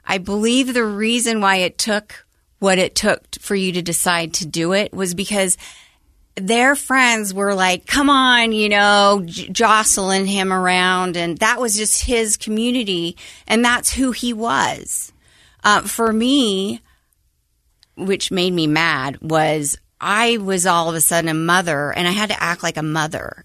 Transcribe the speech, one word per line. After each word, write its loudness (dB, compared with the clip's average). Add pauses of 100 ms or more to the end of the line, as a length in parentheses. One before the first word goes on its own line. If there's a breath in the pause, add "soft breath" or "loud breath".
I -2
believe 0
the 0
reason -2
why 2
it -2
took -6 (340)
what 2
it -2
took -2
t-, -14
for -6
you 0
to -2
decide -2
to -4
do -2
it 0
was -4
because -2 (800 loud breath)
their 2
friends 0
were 0
like, 0
"Come 2
on," 4
you 2
know, 6
j-, -12
jostling 2
him 0
around. 0
And -4
that 0
was -2
just -2
his 0
community. -2 (320 loud breath)
And 2
that's 0
who 0
he -4
was. -4 (520 soft breath)
Uh, 4
for -2
me, 0 (1120)
which -4
made 0
me 0
mad, 0
was 0 (220)
I 0
was -2
all 2
of -4
a -2
sudden 0
a -2
mother, 0
and -2
I 0
had -2
to -4
act -4
like -4
a -4
mother. -4